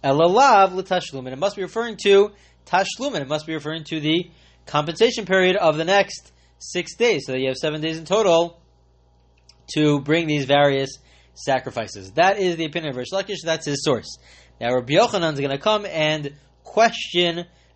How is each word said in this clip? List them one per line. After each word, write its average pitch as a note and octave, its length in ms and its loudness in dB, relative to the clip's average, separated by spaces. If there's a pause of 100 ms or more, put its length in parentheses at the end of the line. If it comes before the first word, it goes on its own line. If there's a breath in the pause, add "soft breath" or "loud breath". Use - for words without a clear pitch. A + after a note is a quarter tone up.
Elalav F#3 720 4
L'Tashlumin. E3 560 -6
It C3+ 80 -12
must G3 160 -2
be G3 80 -8
referring A3+ 400 -6
to G3+ 300 6 (320 soft breath)
Tashlumin. F#3+ 560 -2
It C3 60 -8
must D3+ 200 -4
be D#3+ 60 -6
referring D#3 320 -8
to D#3+ 160 -6
the D#3+ 280 -2 (360 soft breath)
compensation E3+ 600 0
period F#3 300 2
of D#3 220 2
the D#3+ 80 -2
next G3 460 0 (280)
six - 360 -8
days, A3 300 0
so C3+ 60 -8
that C3 80 -2
you C3 80 0
have C3 80 -2
seven D3+ 240 -4
days D#3+ 180 -4
in E3 60 -12
total F3 580 2 (1120)
to D3 280 2
bring D#3+ 260 0
these D3 180 -2
various C#3 440 2 (440 soft breath)
sacrifices. A2 800 -6
That F#3 260 2
is F3+ 200 0
the E3 80 -4
opinion D#3 260 -6
of B2 60 -8
Rish B2 160 -8
Lakish. F#3+ 300 -6
That's D#3+ 220 -4
his C#3+ 180 -4
source. B2 340 -2 (420 soft breath)
Now A#2+ 160 -2
Rabbi B2+ 180 -2
Yochanan F3+ 400 2
is C#3 60 -6
gonna C#3 180 -4
come G#3 280 0
and D#3 500 -4 (280 soft breath)
question F3 840 0 (300 soft breath)